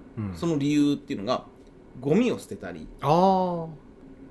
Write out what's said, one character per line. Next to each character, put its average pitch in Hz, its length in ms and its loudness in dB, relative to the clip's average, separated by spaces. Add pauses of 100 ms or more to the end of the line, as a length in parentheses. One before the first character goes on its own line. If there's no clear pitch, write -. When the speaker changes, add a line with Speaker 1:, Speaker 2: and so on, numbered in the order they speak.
(180)
Speaker 1:
う - 20 -8
ん。 98 140 -6
Speaker 2:
そ 87 120 -6
の 165 120 0
理 143 140 0
由 147 220 4
っ - 20 -2
て 143 180 -10
い - 20 -6
う 104 40 -8
の 95 60 -6
が、 123 200 -2 (540)
ゴ 139 140 0
ミ 233 180 4
を - 60 -4
捨 - 100 -16
て 101 80 -10
た 92 140 -12
り、 85 160 -14 (140)
Speaker 1:
あ 135 80 -2
ー。 180 600 2 (640)